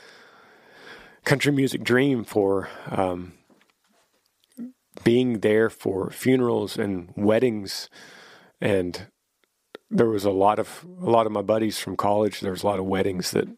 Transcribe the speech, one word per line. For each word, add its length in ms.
country 280
music 320
dream 400
for, 460
um, 480
being 360
there 280
for 420
funerals 680
and 380
weddings. 760
And 480
there 180
was 160
a 60
lot 280
of, 280
a 80
lot 160
of 60
my 100
buddies 360
from 180
college, 440
there 120
was 100
a 40
lot 120
of 80
weddings 460
that 260